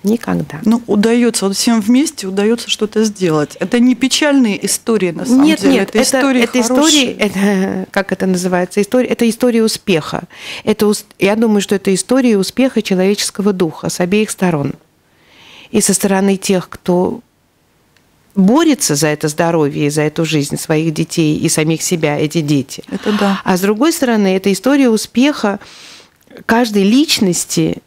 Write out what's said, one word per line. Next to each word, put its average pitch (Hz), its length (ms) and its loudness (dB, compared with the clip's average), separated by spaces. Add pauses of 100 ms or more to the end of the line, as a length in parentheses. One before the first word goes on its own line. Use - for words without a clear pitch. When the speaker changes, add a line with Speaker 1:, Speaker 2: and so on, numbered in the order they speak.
Speaker 1:
Никогда. 180 600 -2
Speaker 2:
Ну, 233 240 0
удаётся, 226 600 0
вот 196 100 -4
всем 226 240 0
вместе 247 460 0
удаётся 202 420 -2
что-то 214 340 -2
сделать. 170 560 -2
Это 208 200 -2
не 247 160 4
печальные 262 680 0
истории, 196 460 -2
на 175 140 -8
самом 262 180 4
Speaker 1:
Нет, 311 160 2
Speaker 2:
деле. 269 140 2
Speaker 1:
нет, 196 160 0
Speaker 2:
Это - 80 -2
Speaker 1:
это, 262 220 2
Speaker 2:
истории 254 240 2
Speaker 1:
это 247 180 -2
истории, 277 560 2
Speaker 2:
хорошие. - 0 -
Speaker 1:
это, 196 720 -2
как 190 220 -2
это 190 140 -4
называется, 180 540 -2
история, 240 260 0
это 233 200 0
история 226 360 0
успеха. 180 600 -2 (400)
Это 208 240 0
ус-, 208 180 -2 (140)
я 196 160 2
думаю, 220 260 2
что 202 140 -2
это 190 180 0
история 240 440 2
успеха 240 440 0
человеческого 196 720 -2
духа 180 360 -4
с - 100 -8
обеих 208 300 0
сторон. 151 440 -2 (1000)
И 214 100 2
со 196 120 0
стороны 196 440 0
тех, 185 320 -2
кто 180 500 -2 (1160)
борется 233 600 4
за 151 120 0
это 151 200 -2
здоровье 156 600 0
и - 20 2
за 151 140 0
эту 151 200 -2
жизнь 151 340 -2
своих 156 360 -2
детей 156 440 0
и - 120 -2
самих 156 320 0
себя, 156 360 -2
эти 156 240 -2
дети. 143 500 -2
Speaker 2:
Это 208 200 -4
да. 202 320 0
Speaker 1:
А 185 140 0
с 180 40 -2
другой 214 300 0
стороны, 226 360 0 (100)
это 190 160 0
история 262 360 2
успеха 226 720 0 (840)
каждой 220 380 2
личности 196 1040 0